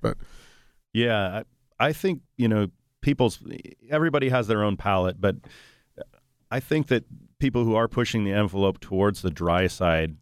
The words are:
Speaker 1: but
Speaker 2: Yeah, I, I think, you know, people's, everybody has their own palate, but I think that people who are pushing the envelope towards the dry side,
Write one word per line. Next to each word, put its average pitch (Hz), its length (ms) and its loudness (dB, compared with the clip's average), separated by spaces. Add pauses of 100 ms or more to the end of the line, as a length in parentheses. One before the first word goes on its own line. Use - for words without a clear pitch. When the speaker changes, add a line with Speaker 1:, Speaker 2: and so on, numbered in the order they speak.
Speaker 1:
but - 160 -2 (800)
Speaker 2:
Yeah, 110 460 0 (360)
I, 135 100 2
I 156 40 0
think, 165 300 -2 (160)
you 120 100 2
know, 104 200 2 (340)
people's, 131 360 2 (520)
everybody 147 400 2
has 123 160 2
their 107 180 2
own 101 140 0
palate, 92 420 0
but 98 160 0 (1120)
I 123 80 -4
think 151 280 -2
that 120 180 2 (340)
people 123 260 2
who 113 100 2
are 113 120 2
pushing 113 380 -2
the 98 80 -2
envelope 98 480 0
towards 101 400 0
the 92 100 -2
dry 85 360 2
side, 80 560 0